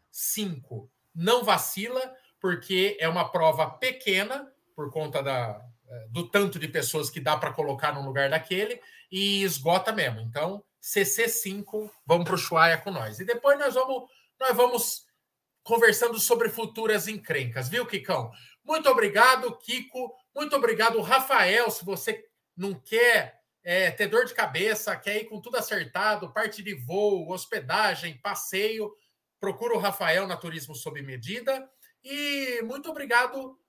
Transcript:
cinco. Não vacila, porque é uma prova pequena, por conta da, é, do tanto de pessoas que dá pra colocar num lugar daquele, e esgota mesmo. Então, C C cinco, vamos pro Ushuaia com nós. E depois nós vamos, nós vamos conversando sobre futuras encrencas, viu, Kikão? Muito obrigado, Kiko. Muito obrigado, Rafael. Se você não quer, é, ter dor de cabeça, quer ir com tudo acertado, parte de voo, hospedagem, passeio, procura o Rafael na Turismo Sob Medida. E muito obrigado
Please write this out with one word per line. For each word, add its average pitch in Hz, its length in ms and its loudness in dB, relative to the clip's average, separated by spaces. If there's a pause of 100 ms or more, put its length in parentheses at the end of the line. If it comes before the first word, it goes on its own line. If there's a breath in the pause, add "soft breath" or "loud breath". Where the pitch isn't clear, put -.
(100)
cinco. 147 800 -6 (280)
Não 226 240 4
vacila, 226 720 0 (240 loud breath)
porque 185 600 0
é 160 80 0
uma 170 220 0
prova 160 400 4
pequena, 254 840 -2 (220)
por 151 160 -8
conta 147 320 -4
da, 123 420 -4 (240)
é, 113 220 -16
do 175 180 -6
tanto 196 300 2
de 160 100 -6
pessoas 147 400 -2
que - 100 -10
dá 151 200 2
pra 143 160 -4
colocar 143 400 -2
num 139 100 -8
lugar 139 240 0
daquele, 180 500 -2 (320 loud breath)
e 196 320 0
esgota 180 500 0
mesmo. 127 280 -2
Então, 151 420 -6 (160)
C - 280 0
C 226 200 0
cinco, 208 640 -6 (140)
vamos 170 220 4
pro 180 80 -2
Ushuaia 165 420 4
com 196 140 -6
nós. 110 280 -6
E 190 60 -10
depois 277 340 4
nós 277 140 0
vamos, 262 380 -2 (280 loud breath)
nós 254 160 2
vamos 247 520 2 (560)
conversando 226 560 4
sobre 226 320 2
futuras 220 580 -2
encrencas, 131 580 -4
viu, 233 200 -2
Kikão? 151 440 -4 (320 loud breath)
Muito 311 280 0
obrigado, 233 680 4
Kiko. 247 580 -8 (200)
Muito 294 200 -2
obrigado, 226 460 2
Rafael. 226 720 4
Se - 120 -6
você 202 440 -6 (280)
não 190 200 -6
quer, 220 680 2 (240)
é, 180 260 2
ter - 160 -2
dor 240 200 4
de - 80 -10
cabeça, 196 600 0
quer 214 260 -4
ir - 20 -14
com 214 160 -14
tudo 240 160 -6
acertado, 196 720 -2
parte 214 320 -4
de 196 120 -8
voo, 175 560 0
hospedagem, 175 880 -2
passeio, 208 760 -4 (440 soft breath)
procura 214 360 -2
o 196 40 4
Rafael 185 480 0
na 180 100 -6
Turismo 156 380 -10
Sob 143 280 -10
Medida. 220 680 -6 (340 soft breath)
E 277 600 -4
muito 277 260 -8
obrigado 262 720 0 (100)